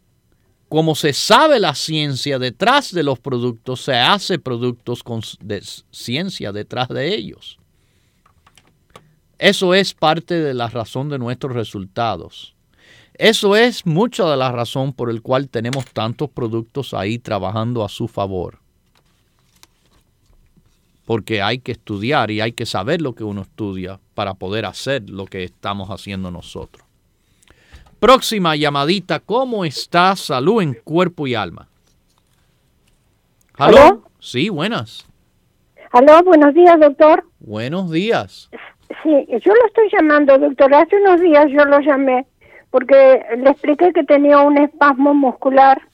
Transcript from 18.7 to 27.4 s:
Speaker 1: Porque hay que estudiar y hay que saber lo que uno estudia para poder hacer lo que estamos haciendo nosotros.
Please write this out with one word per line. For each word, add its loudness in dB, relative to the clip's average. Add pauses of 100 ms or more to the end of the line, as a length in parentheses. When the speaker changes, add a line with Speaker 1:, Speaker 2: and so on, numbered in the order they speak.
Speaker 1:
Porque -6
hay -4
que -12
estudiar -6
y -6
hay -6
que -12
saber -6
lo -8
que -18
uno -10
estudia -12 (140)
para -8
poder -8
hacer -10
lo -14
que -12
estamos -12
haciendo -12
nosotros. -18 (1160)